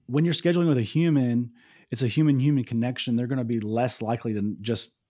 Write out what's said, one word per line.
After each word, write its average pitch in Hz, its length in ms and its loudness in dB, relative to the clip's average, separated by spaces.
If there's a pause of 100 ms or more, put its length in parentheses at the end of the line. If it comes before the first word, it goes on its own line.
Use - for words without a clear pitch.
when 143 180 0
you're 170 100 0
scheduling 175 340 2
with 139 100 4
a 117 40 0
human, 123 720 2 (400)
it's 123 100 -4
a 123 60 2
human-human 139 560 2
connection. 120 500 -2
They're 120 140 0
gonna 131 160 -2
be 113 160 -2
less 113 420 -2
likely 113 320 -4
to 104 260 -2
just, 107 300 -4 (200)